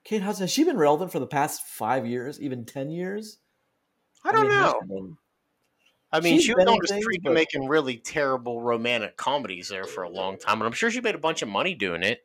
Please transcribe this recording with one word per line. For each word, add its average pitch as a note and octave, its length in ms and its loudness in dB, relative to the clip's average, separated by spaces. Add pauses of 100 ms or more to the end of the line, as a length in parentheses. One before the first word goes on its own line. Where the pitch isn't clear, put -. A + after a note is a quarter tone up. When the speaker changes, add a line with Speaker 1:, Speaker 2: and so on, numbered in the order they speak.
Speaker 1:
Kate G#3+ 200 -4
Hudson, F#3+ 220 -4
has F3 60 -2
she C#4+ 140 2
been E4+ 120 2
relevant D3+ 360 4
for D#3+ 80 -4
the B2+ 60 -2
past D3 360 -2
five A#2 440 -2
years, B2 340 -6
even B2+ 240 -8
ten C#3 260 -8
years? G3 480 -8 (840)
Speaker 2:
I - 60 0
Speaker 1:
I - 20 2
Speaker 2:
don't A4 160 6
Speaker 1:
mean, - 20 2
has G4 220 4
Speaker 2:
know. A#2 80 0
Speaker 1:
she F#2+ 80 -10
been, D#3+ 280 -10 (920)
Speaker 2:
I D#3+ 100 2
mean, E3+ 160 4
Speaker 1:
she's E4 100 6
Speaker 2:
she A3+ 80 2
was F#3 100 6
Speaker 1:
been - 40 6
Speaker 2:
on A#3 80 8
Speaker 1:
in E3+ 80 0
Speaker 2:
a - 40 -2
Speaker 1:
things, G#3 160 -2
Speaker 2:
streak G3+ 160 -2
of - 40 -12
Speaker 1:
but D3+ 100 2
Speaker 2:
making D#3 340 2
really C3+ 300 2
terrible B2 640 -2
romantic A#2 560 0
comedies G#2+ 520 -4
there F#2+ 160 -6
for F#2 180 -8
a F2+ 60 -6
long F#2+ 300 -6
time, G#2+ 220 0
and A2 60 0
I'm A#2+ 60 0
sure A3+ 180 0
she B3 100 -4
made A3+ 140 -2
a D#3 40 -8
bunch D#3+ 240 -2
of C3 60 -6
money B2 260 -2
doing F#2 280 -2
it. G#2+ 220 0